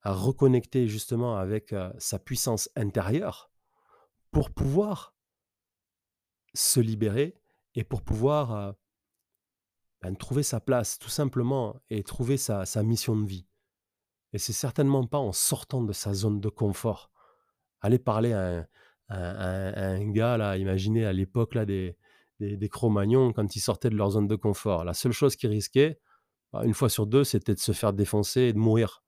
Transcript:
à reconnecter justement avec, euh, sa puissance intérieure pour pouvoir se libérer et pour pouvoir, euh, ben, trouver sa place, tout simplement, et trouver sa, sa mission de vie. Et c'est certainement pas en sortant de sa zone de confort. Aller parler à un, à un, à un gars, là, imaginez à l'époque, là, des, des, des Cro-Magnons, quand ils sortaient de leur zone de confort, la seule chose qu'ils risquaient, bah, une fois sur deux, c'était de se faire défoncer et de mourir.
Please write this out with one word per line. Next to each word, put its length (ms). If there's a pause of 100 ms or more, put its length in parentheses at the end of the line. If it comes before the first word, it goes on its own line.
à 120
reconnecter 720
justement 480
avec, 380
euh, 240
sa 200
puissance 600
intérieure 720 (800)
pour 200
pouvoir 640 (1400)
se 260
libérer 560 (400)
et 80
pour 180
pouvoir, 520
euh, 180 (1300)
ben, 140
trouver 260
sa 200
place, 380
tout 100
simplement, 800
et 140
trouver 340
sa, 280
sa 160
mission 360
de 100
vie. 180 (880)
Et 60
c'est 160
certainement 520
pas 120
en 160
sortant 500
de 80
sa 220
zone 260
de 100
confort. 640 (680)
Aller 180
parler 320
à 160
un, 200 (420)
à 80
un, 560
à 140
un 240
gars, 260
là, 200
imaginez 480
à 60
l'époque, 440
là, 100
des, 320 (420)
des, 160
des 140
Cro-Magnons, 640
quand 240
ils 20
sortaient 300
de 80
leur 140
zone 160
de 100
confort, 480
la 80
seule 180
chose 240
qu'ils 140
risquaient, 500 (520)
bah, 140
une 80
fois 160
sur 160
deux, 180
c'était 300
de 60
se 120
faire 220
défoncer 480
et 120
de 40
mourir. 500